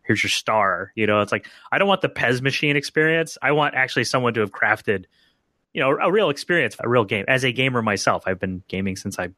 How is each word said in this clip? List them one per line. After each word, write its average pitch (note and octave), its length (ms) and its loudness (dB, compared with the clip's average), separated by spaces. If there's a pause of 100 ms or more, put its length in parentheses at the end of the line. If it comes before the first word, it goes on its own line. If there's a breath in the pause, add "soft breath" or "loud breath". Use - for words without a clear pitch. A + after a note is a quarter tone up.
here's A2 200 0
your G2+ 60 -2
star." G2 640 0
You A2 120 0
know, G#2 160 2
it's G2+ 100 -4
like, G#2 160 -4 (240 loud breath)
I C3 60 0
don't G3 100 2
want G3 140 2
the C#3 80 0
Pez B2+ 320 0
machine C#3+ 340 0
experience. D#3+ 640 0
I C#3 120 0
want D3 240 0
actually C3 280 0
someone B2 300 0
to A#2 60 0
have G2+ 120 -2
crafted, G#2+ 540 0 (680)
you F3+ 80 -4
know, C#3 180 2
a F3+ 140 2
real G3+ 160 4
experience, C#3+ 520 -2
a - 80 -4
real A#2+ 180 4
game. G2 220 -2
As C3 140 2
a C3 80 2
gamer B2 300 0
myself, G#2 460 0
I've F#2 140 -2
been F#2 280 -4
gaming F#2+ 280 -4
since - 220 -8
I F2+ 200 -6